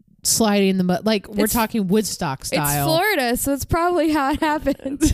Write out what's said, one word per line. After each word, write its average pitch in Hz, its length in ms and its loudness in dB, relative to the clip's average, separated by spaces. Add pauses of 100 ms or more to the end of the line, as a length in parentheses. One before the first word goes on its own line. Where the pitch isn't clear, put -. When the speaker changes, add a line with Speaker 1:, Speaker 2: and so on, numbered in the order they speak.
(240)
Speaker 1:
sliding 202 460 2
in 190 80 0
the 185 60 0
mud? 180 220 0
Like, 220 220 0
we're 208 160 0
Speaker 2:
It's 214 80 0
Speaker 1:
talking 226 360 -2
Woodstock 175 580 -2
style. - 200 -2
Speaker 2:
It's 143 180 0
Florida, 320 520 0
so 269 160 -2
it's 269 140 -4
probably 339 460 0
how 285 200 0
it 285 80 -2
happened. 294 720 0